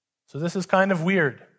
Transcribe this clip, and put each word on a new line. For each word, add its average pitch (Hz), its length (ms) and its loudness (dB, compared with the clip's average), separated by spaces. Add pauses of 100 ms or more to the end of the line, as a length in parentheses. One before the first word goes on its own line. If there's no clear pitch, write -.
(260)
So - 140 -14
this 170 160 -4
is 185 100 -4
kind 190 260 2
of 165 120 -2
weird. 165 420 0 (140)